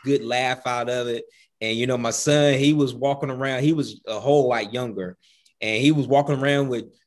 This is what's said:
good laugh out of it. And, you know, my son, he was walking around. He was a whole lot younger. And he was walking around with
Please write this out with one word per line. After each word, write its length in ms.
good 200
laugh 420
out 220
of 200
it. 160
And, 160
you 100
know, 120
my 120
son, 440
he 180
was 220
walking 360
around. 320
He 120
was 320
a 140
whole 280
lot 240
younger. 440
And 220
he 100
was 140
walking 340
around 280
with 180